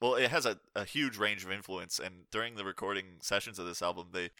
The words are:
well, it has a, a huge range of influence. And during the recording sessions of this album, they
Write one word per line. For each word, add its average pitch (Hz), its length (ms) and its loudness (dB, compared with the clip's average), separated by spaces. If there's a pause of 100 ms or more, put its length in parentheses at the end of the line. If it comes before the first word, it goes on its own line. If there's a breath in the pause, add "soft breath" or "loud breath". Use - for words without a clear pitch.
well, 123 160 4
it 123 140 6
has 151 140 4
a, 107 140 2 (160)
a 104 100 0
huge 135 320 0
range 104 260 2
of 92 80 -8
influence. 95 480 -4
And 92 320 -8
during 113 260 -2
the 101 80 -4
recording 95 580 -2
sessions 101 360 0
of 90 60 -4
this 87 160 -4
album, 87 320 0
they 90 280 -2